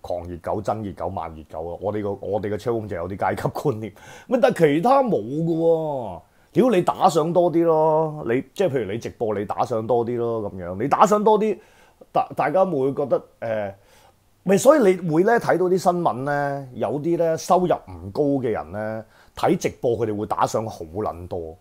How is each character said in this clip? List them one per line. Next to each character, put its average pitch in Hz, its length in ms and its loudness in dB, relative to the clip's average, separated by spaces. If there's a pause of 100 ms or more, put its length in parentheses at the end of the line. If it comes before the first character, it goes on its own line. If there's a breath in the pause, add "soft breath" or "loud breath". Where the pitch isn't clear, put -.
狂 87 260 -8
熱 87 140 -10
狗、 95 180 -4
真 110 220 -4
熱 98 100 -6
狗、 82 160 -8
慢 82 260 -8
熱 78 100 -16
狗 82 280 -10
啊。 85 80 -10
我 98 100 -4
哋 104 120 -4
個， 101 80 -4 (100)
我 101 180 -4
哋 101 120 -4
嘅 104 80 -4
chat 120 120 -4
room 110 160 -4
就 98 100 -8
有 85 120 -6
啲 98 80 -8
階 98 180 -2
級 - 140 -6
觀 131 280 -4
念， 107 140 -10 (380 loud breath)
咪 247 140 0
但 247 100 4
係 151 220 4
其 170 80 2
他 269 200 4
冇 185 200 0
㗎 160 340 -2
喎。 151 640 0 (300 soft breath)
屌， 240 200 4
你 226 100 4
打 - 300 4
賞 156 200 2
多 175 220 4
啲 170 120 4
咯， 156 640 2
你， 123 160 0 (120)
即 196 100 0
係 175 60 2
譬 127 140 -2
如 92 60 -6
你 113 80 -4
直 113 120 -10
播 107 280 -2
你 104 60 -2
打 92 200 -8
賞 113 220 -2
多 120 180 2
啲 120 120 -2
咯， 113 340 -2
噉 92 140 -10
樣 92 180 -6
你 139 60 0
打 170 180 6
賞 208 160 4
多 214 160 6
啲， 214 180 0 (540 loud breath)
大-， - 240 0
大 147 160 0
家 185 140 2
會 139 300 0
覺 143 120 -2
得， 165 160 0 (180)
呃， 107 340 -4 (680 soft breath)
咪 190 120 4
所 285 180 8
以 302 60 4
你 185 300 2
會 165 140 4
呢， 233 140 4
睇 - 200 2
到 185 80 2
啲 180 120 2
新 175 140 2
聞 170 200 0 (100)
呢， 143 520 -2
有 117 260 -2
啲 165 180 0
呢， 160 180 0
收 180 240 2
入 180 60 2
唔 92 440 -4
高 120 120 -2 (200)
嘅 123 80 -2
人 80 220 -6
呢， 107 320 -8 (320 soft breath)
睇 156 220 2
直 143 100 -4 (120)
播 120 180 0
佢 117 80 -2
哋 104 100 -2
會 104 100 -4
打 98 200 0
賞 110 200 -4
好 98 200 -12
撚 87 420 -8
多， 82 320 -10